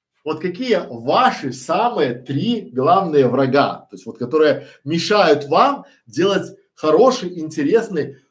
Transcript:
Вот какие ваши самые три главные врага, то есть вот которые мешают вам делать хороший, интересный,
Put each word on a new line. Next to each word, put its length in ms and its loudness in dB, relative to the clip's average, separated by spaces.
Вот 160 -6
какие 480 -2
ваши 640 0
самые 640 -2
три 560 -6
главные 560 2
врага, 640 0
то 60 -18
есть 100 -20
вот 120 -16
которые 500 0
мешают 640 2
вам 380 2
делать 500 -2
хороший, 680 2
интересный, 760 -2